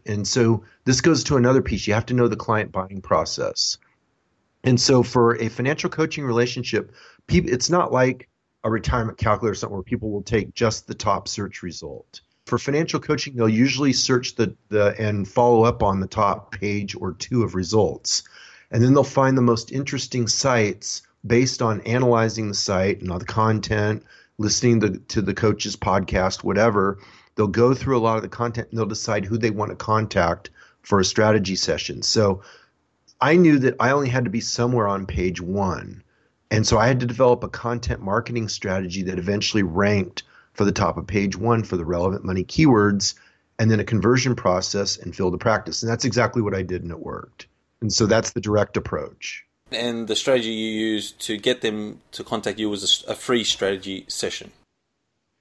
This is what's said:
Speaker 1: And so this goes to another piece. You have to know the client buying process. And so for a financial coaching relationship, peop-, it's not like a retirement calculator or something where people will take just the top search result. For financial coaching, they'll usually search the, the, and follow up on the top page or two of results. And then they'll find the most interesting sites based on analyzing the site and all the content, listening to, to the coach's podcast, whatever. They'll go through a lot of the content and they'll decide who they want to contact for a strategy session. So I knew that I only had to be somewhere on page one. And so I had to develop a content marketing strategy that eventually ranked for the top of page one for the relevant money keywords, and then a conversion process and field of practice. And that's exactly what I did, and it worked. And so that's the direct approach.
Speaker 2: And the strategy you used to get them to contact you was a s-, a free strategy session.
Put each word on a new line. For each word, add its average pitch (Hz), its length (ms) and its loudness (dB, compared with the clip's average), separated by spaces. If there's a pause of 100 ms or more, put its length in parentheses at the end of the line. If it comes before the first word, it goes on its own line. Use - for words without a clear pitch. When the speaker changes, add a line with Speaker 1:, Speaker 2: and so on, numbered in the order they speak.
Speaker 1:
And 104 200 -4
so 113 380 2 (200)
this 127 160 2
goes 160 240 4
to 143 120 2
another 131 260 4
piece. 123 240 -4
You 104 80 2
have 110 120 0
to 123 80 -4
know 120 140 4
the 107 80 -4
client 107 360 -2
buying 95 280 -8
process. - 800 -2 (880)
And 127 160 4
so 131 220 6
for 117 380 4
a 113 80 -2
financial 143 420 -4
coaching 156 340 -4
relationship, 123 680 -2 (320)
peop-, - 220 2
it's 127 220 0
not 175 220 2
like 131 360 0 (340)
a 110 80 -2
retirement 113 480 -2
calculator 107 340 0
or - 20 -4
something 107 200 -8
where 95 80 -8
people - 280 -6
will 101 120 -6
take 110 320 -2
just 110 320 -2
the 113 80 -10
top 101 340 -4
search - 340 -10
result. - 580 -14 (260)
For 120 120 0
financial 151 420 -2
coaching, 143 360 -4
they'll 113 120 4
usually 131 440 2
search - 420 0
the, 104 200 -2 (140)
the, 104 300 2
and 104 280 -2
follow 120 360 4
up 113 200 2
on 98 180 2
the 95 60 -2
top - 460 -2
page 101 420 -4
or 92 180 -8
two 120 300 -2
of 92 120 -2
results. 92 680 0 (480)
And 117 120 2
then 127 100 8
they'll 139 120 6
find 135 320 2
the 127 60 4
most 117 300 2
interesting 131 540 -4
sites 110 760 0 (240)
based 123 360 2
on 110 200 0
analyzing 113 640 2
the 101 60 -6
site 95 460 0
and 90 100 -6
all 87 80 -4
the 90 60 -12
content, 107 800 0 (360)
listening 110 420 2
to, 101 180 0
to - 240 -4
the 95 120 -2
coach's 104 420 -2
podcast, 95 680 -2
whatever. 98 540 2 (380)
They'll 107 100 2
go 117 260 4
through 127 240 0
a 117 40 2
lot 113 160 2
of 107 60 -4
the 104 60 -6
content 117 420 -6
and 113 80 -8
they'll 110 80 0
decide 104 380 -4
who 110 140 -4
they 113 120 0
want 104 200 -4
to - 60 -12
contact 104 760 0 (320)
for - 160 2
a 92 60 4
strategy 107 520 2
session. - 460 -4
So 98 400 2 (800)
I 143 160 4
knew 160 240 8
that 127 180 2
I 117 120 2
only 139 180 0
had 123 160 0
to 110 60 -2
be 113 100 -4
somewhere 120 480 0
on 98 180 -2
page 90 340 -2
one. 92 640 -4 (480)
And 107 160 2
so 117 120 4
I 110 100 4
had 131 120 4
to 123 60 -2
develop 120 380 2
a 98 40 -4
content 120 520 -6
marketing 110 480 -2
strategy 95 560 -4
that 92 140 -4
eventually 101 440 0
ranked 95 640 0 (300)
for 104 100 0
the 101 80 2
top 92 240 0
of 82 100 -8
page 101 300 -2
one 113 260 0
for 95 140 -4
the 85 80 -4
relevant 87 400 -2
money 92 200 -2
keywords, 104 720 2 (440)
and 110 120 2
then 110 80 4
a 104 60 -2
conversion 123 500 2
process 95 640 -2
and - 180 -12
field 90 180 -2
of 90 80 -4
practice. 107 420 -2
And 113 80 -2
that's 117 140 -2
exactly 120 380 0
what 101 120 -2
I 98 80 -2
did, 90 200 -6
and 85 80 -10
it 82 80 -12
worked. - 480 -14 (340)
And 107 120 -2
so 110 120 2
that's 107 280 2
the - 80 -6
direct 104 360 0
approach. - 680 -10 (260)
Speaker 2:
And 117 380 -6
the 107 80 0
strategy 120 340 2
you 110 200 -4
used 107 500 -4
to 110 160 -6
get 104 240 0
them 107 400 -4 (120)
to - 120 -12
contact 107 340 -4
you 107 100 0
was 101 140 -4
a 98 40 -4
s-, - 200 0
a 110 80 -4
free 120 300 0
strategy 98 640 -2
session. - 420 -8 (920)